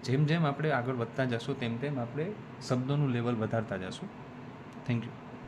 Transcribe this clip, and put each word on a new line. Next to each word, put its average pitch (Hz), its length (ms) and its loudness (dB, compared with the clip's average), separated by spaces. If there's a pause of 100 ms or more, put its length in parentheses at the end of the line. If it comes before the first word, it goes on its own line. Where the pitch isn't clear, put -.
જેમ 147 220 4
જેમ 160 200 4
આપણે 151 260 2
આગળ 127 220 2
વધતા 123 320 0
જશું 123 340 0
તેમ 117 180 0
તેમ 139 220 -2
આપણે 139 320 -2 (360)
શબ્દોનું 135 420 4
લેવલ 120 260 2
વધારતા 110 420 0
જશું. 92 320 -6 (760)
Thank 117 160 2
you. - 240 -8 (220)